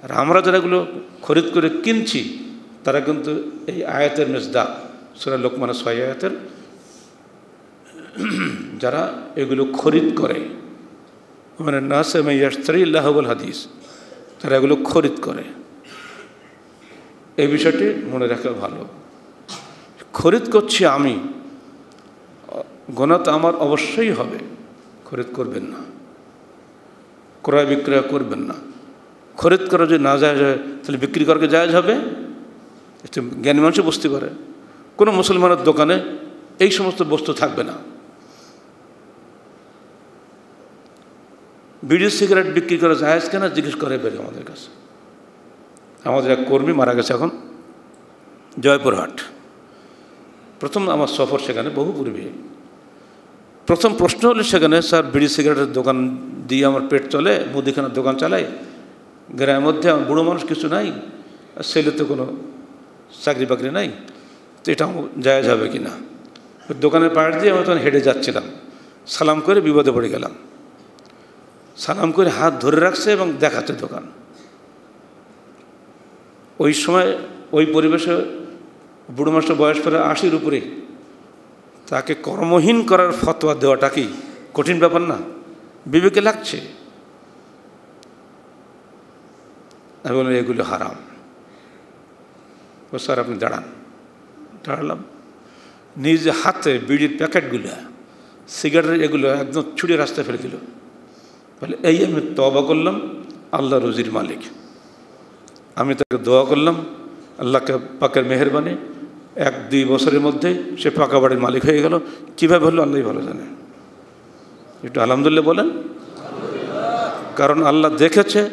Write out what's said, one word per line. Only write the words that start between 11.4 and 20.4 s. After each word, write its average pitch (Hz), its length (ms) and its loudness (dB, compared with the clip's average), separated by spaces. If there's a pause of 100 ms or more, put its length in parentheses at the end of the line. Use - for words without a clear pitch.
মানে, 143 220 -2
"নাসে 147 400 2
মে 147 140 2
ইয়াশতারি 139 500 2
লাহওয়াল 147 400 2
হাদিস", - 420 -6 (760)
তারা 135 140 0
এগুলো 139 200 4
খরিদ - 460 0
করে। - 220 -8 (1900)
এই 143 100 2
বিষয়টি 156 640 0
মনে 127 160 -2
রাখা 120 220 -2
ভালো। 104 360 -8 (1300)
খরিদ 233 380 2